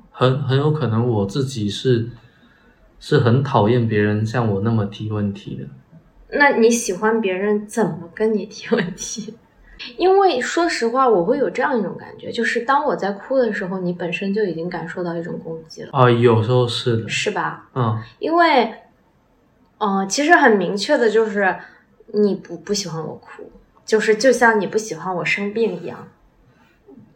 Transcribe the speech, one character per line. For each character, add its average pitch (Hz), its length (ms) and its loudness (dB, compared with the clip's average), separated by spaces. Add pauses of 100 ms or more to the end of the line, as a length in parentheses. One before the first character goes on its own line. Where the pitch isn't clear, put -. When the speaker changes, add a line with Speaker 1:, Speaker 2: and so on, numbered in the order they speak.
(100)
Speaker 1:
很， 127 320 0
很 127 160 0
有 147 140 2
可 120 160 -2
能 113 180 0
我 104 200 0
自 135 180 -2
己 104 240 -4
是， 113 400 0 (920)
是 - 200 2
很 120 260 4
讨 107 240 2
厌 120 180 2
别 107 140 0
人 104 260 0
像 113 240 -2
我 98 120 0
那 113 80 0
么 110 160 0
提 107 240 -8
问 104 220 -2
题 - 240 -12
的。 - 80 -12 (720)
Speaker 2:
那 277 180 6
你 226 120 6
喜 233 240 0
欢 214 280 0
别 190 120 -2
人 208 360 -2
怎 220 160 0
么 - 300 -6
跟 220 200 0
你 196 120 -4
提 - 280 -4
问 175 200 -2
题？ - 400 -12 (300)
<laughs> - 320 -18
因 381 220 4
为 359 220 4
说 339 280 0
实 233 200 -2
话， 254 200 2
我 185 160 4
会 247 140 2
有 240 100 0
这 214 140 -4
样 277 160 0
一 208 40 0
种 160 140 -6
感 - 120 -16 (100)
觉， - 140 -12
就 233 100 -4
是 240 200 -2
当 277 220 2
我 220 120 0
在 190 160 -4
哭 262 260 -2
的 233 140 2
时 196 120 -6
候， 185 140 -6
你 180 140 -2
本 175 200 -6
身 196 220 -4
就 214 100 0
已 175 100 -4
经 165 140 -6
感 170 200 -8
受 180 160 -6
到 170 100 -4
一 170 80 -6
种 160 160 -8
攻 165 300 -12
击 - 140 -18
了。 - 100 -14
Speaker 1:
啊， 127 180 4
有 117 320 4
时 107 80 -2
候 123 160 2
是 113 300 -2
的。 104 120 -4
Speaker 2:
是 - 220 -4
吧？ 165 440 -6
Speaker 1:
嗯。 113 260 -2 (180)
Speaker 2:
因 311 160 -4
为， 285 400 4 (1000)
呃， 196 320 -2
其 277 160 -2
实 339 100 8
很 262 220 6
明 180 180 0
确 269 240 0
的 233 100 4
就 220 180 2
是， 196 280 0 (600)
你 208 200 2
不， - 220 -12
不 180 180 -6
喜 190 140 -6
欢 156 120 -8
我 - 160 -10
哭， - 360 -20 (320)
就 220 160 2
是， 214 160 2
就 247 160 4
像 233 280 4
你 175 60 -2
不 - 120 -4
喜 196 180 -8
欢 180 180 -6
我 165 100 -4
生 202 280 -4
病 208 280 -2
一 - 60 -12
样。 - 220 -14 (1080)